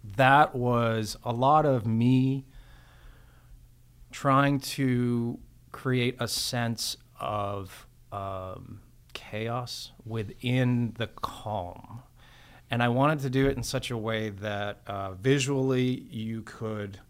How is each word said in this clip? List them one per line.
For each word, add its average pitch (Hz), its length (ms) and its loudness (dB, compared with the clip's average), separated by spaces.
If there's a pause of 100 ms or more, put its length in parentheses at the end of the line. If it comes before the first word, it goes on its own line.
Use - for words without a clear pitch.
(160)
that 139 380 8
was 117 680 0
a 120 80 -2
lot 143 340 6
of 127 200 2
me 127 580 4 (1700)
trying 139 500 4
to 120 760 0 (340)
create 123 460 0
a 120 100 -2
sense - 680 -2 (240)
of, 101 680 -6 (260)
um, 95 680 -10 (320)
chaos 117 800 -8 (140)
within 120 920 0
the 110 120 -4
calm. - 920 -8 (680)
And 120 120 0
I 120 60 4
wanted 139 320 4
to 135 100 -4
do 135 180 2
it 139 80 0
in 120 60 -6
such 123 280 -4
a 120 60 -4
way 110 340 -2
that, 101 560 -6
uh, 98 260 -6
visually 131 1000 0
you 110 320 -6
could 104 560 -8 (100)